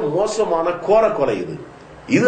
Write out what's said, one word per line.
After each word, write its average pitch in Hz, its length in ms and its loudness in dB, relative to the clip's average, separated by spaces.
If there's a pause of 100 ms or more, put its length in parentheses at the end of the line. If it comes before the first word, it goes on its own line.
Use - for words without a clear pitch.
மோசமான 175 640 -2 (120)
கோர 214 300 4
கொலை 127 280 -2
இது. 80 180 -8 (540)
இது 202 180 4